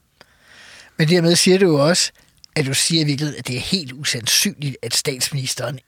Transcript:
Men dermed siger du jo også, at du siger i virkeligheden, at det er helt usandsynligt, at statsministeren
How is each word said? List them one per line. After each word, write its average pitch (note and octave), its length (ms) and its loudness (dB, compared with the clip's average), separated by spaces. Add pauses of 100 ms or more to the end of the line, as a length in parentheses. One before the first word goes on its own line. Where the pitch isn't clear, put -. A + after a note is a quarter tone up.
(960)
Men D#3 120 2
dermed E3+ 260 4
siger F#3 240 4
du G3 60 4
jo D3 240 4
også, - 220 0 (440)
at D3 100 -2
du C3+ 80 -2
siger E3 280 0
i D3+ 40 0
virkeligheden, D3 340 -4
at - 80 -10
det B2 80 -6
er B2 60 -4
helt D3+ 320 -4
usandsynligt, C3+ 880 -4
at A#2 120 -6
statsministeren C3 920 -4